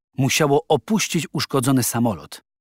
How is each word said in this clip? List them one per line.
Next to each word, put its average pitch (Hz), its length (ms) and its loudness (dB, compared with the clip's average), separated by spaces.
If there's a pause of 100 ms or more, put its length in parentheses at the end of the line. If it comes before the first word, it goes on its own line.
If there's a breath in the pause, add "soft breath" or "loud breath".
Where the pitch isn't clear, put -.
(180)
musiało 139 500 2
opuścić 160 640 0
uszkodzony 131 500 0
samolot. 117 600 -4 (180)